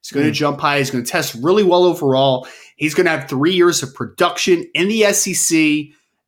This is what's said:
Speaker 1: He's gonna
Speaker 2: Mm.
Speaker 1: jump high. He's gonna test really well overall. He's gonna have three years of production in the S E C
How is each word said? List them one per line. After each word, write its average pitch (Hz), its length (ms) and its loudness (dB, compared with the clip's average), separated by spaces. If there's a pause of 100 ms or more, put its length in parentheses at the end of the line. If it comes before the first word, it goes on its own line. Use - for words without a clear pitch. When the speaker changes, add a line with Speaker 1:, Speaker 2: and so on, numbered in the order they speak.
Speaker 1:
He's - 120 -18
gonna 143 160 0
Speaker 2:
Mm. 147 40 -6
Speaker 1:
jump 143 280 -2
high. 143 160 0
He's 139 140 -2
gonna 123 120 -4
test 160 380 -6
really 190 220 2
well 180 200 4
overall. 135 640 2 (300)
He's 156 160 -4
gonna 175 160 2
have 143 180 -4
three 143 240 0
years 175 320 2
of 131 100 -12
production 175 800 -2
in 175 140 -2
the 220 160 0
S 202 240 0
E 185 60 -6
C 151 600 0 (340)